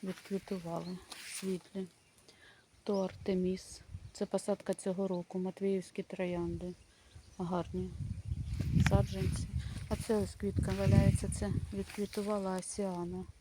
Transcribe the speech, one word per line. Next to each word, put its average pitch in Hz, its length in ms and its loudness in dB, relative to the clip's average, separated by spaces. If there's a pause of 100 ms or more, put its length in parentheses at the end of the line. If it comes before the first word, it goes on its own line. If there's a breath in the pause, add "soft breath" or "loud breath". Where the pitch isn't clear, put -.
відквітували 180 920 -6 (300)
світлі. 190 580 -6 (960 loud breath)
То 202 160 0
Артеміс. 185 800 -2 (320)
Це - 120 -4
посадка 196 480 0
цього 190 340 -2
року. 180 320 -4
Матвіївські 185 640 -2
троянди. 175 720 -2 (640 loud breath)
Гарні 180 520 -2 (1000)
саджанці. 196 580 4 (420 loud breath)
А 214 60 0
це 220 220 2
ось 196 180 0
квітка - 440 0
валяється. 196 500 8 (100)
Це 202 120 0 (220)
відквітувала 202 760 -2
Асіана. 180 760 -4 (160)